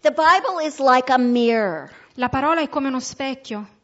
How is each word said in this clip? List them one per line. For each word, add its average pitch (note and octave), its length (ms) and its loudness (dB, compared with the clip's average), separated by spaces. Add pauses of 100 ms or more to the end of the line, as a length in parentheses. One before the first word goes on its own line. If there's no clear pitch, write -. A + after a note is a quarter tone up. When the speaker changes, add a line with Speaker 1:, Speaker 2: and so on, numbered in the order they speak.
Speaker 1:
The D4+ 100 2
Bible E4+ 540 2
is D4 140 -6
like C4 320 4
a B3 60 4
mirror. A3+ 720 0 (220)
Speaker 2:
La B3 160 -4
parola D4 320 0
è C#4+ 80 -4
come C#4 180 -4
uno B3+ 140 -4
specchio. B3+ 680 -10 (160)